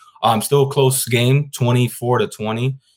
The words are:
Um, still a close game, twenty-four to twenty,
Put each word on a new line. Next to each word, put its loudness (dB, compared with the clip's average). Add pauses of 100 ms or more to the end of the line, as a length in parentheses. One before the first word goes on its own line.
(240)
Um, 2
still 2
a -8
close 0
game, 0
twenty-four 0
to 0
twenty, -4 (200)